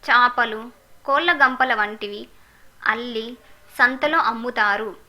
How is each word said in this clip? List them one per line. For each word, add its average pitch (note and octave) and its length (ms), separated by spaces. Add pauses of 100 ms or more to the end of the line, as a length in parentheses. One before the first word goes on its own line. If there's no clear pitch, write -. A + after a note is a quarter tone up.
చాపలు, A#3+ 540 (480)
కోళ్ళ D#4+ 220 (120)
గంపల B3+ 380
వంటివి G#3 420 (720)
అల్లి A3+ 340 (500)
సంతలో C4 440 (100)
అమ్ముతారు. A3+ 580 (200)